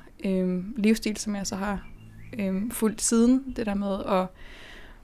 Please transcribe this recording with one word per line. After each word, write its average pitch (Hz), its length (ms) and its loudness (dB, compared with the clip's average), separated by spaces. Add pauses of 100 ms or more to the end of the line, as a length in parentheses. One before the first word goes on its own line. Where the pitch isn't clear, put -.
(240)
øhm, 185 520 0
livsstil, 214 400 2
som 208 200 -4
jeg 196 100 -4
så - 100 -4
har, 196 300 -4 (520)
øhm, 196 320 0
fulgt 214 320 0
siden. 254 540 4
Det 240 100 -2
der 202 80 0
med 196 320 -2
at, 185 200 4 (760)